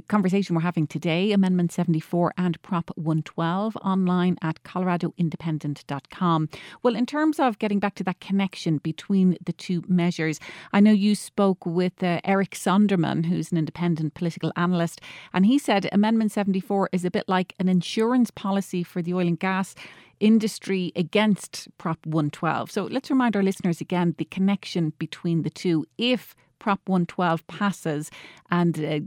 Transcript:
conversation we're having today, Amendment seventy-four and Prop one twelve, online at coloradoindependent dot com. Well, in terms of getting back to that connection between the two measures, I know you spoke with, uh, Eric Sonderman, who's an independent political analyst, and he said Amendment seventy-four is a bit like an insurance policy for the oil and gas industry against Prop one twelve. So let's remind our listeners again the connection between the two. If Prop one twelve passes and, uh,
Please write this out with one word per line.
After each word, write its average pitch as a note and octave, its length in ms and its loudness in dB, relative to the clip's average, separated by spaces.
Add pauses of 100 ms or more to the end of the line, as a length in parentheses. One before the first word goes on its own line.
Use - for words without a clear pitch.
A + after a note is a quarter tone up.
conversation F#3+ 480 2
we're D#3+ 80 0
having E3+ 240 0
today, F3 440 0
Amendment F#3 400 2
seventy-four E3+ 680 0
and F3+ 240 -2
Prop E3+ 340 -4
one D#3 240 -2
twelve, F#3 560 -4
online F3+ 640 2
at D#3+ 220 -6
coloradoindependent E3+ 1200 -4
dot C#3 240 -8
com. E3 400 0 (320)
Well, A#3+ 140 2
in A#3+ 100 -2
terms D4+ 340 0
of B3+ 200 0
getting G#3 200 0
back G3+ 160 -2
to - 100 -6
that F3 140 -4
connection F#3+ 600 -2
between F#3 640 2
the E3+ 80 -4
two - 340 -4
measures, E3+ 520 0 (340)
I G3+ 60 6
know G#3+ 120 8
you G#3 220 4
spoke G3 540 0
with, F3 340 0
uh, F3 220 0
Eric G3 320 0
Sonderman, F3 720 2
who's E3+ 240 -2
an E3 80 2
independent D#3+ 560 -2
political E3 400 -4
analyst, F3 460 0 (320)
and F#3+ 120 4
he C4 140 4
said G3+ 320 2
Amendment G#3+ 400 2
seventy-four G3 600 0
is F3+ 140 -2
a F3 60 -2
bit - 180 -2
like F#3 300 0
an F#3 100 2
insurance A3 640 2
policy G3 520 -4
for F3 200 -6
the F3 100 -4
oil F3+ 140 0
and E3+ 120 0
gas F#3+ 360 -2 (440)
industry G3+ 760 2
against G3+ 720 0 (100)
Prop - 300 -6
one D#3 240 0
twelve. D3 400 -4
So G3 140 -4
let's - 260 -6
remind B3 240 2
our G3+ 80 2
listeners F#3+ 380 0
again F3 360 0
the D#3 80 -4
connection F#3+ 720 -2
between E3 460 -2
the C#3 80 -4
two. E3 340 0 (140)
If A#3+ 360 -2 (220)
Prop G3 320 -2
one F#3 160 2
twelve E3+ 400 -2
passes E3 640 -4 (400)
and, F3 340 2
uh, D3+ 240 -2